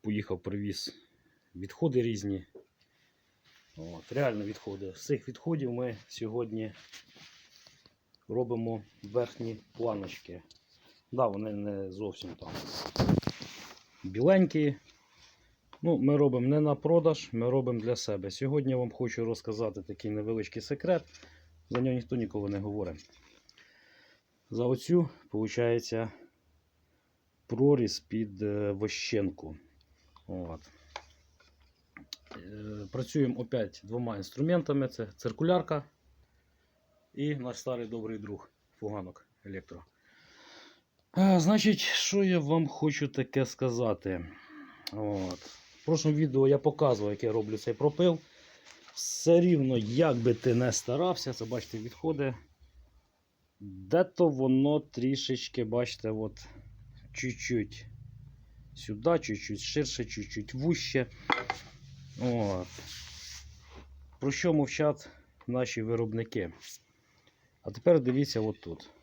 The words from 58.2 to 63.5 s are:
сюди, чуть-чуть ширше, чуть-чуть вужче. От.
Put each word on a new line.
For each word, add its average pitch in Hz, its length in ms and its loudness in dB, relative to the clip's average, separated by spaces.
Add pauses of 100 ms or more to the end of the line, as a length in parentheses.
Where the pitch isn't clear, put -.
сюди, 120 440 0
чуть-чуть 101 420 -6
ширше, 131 440 -2
чуть-чуть 107 500 -8
вужче. 139 520 0 (1160)
От. 104 440 0 (1500)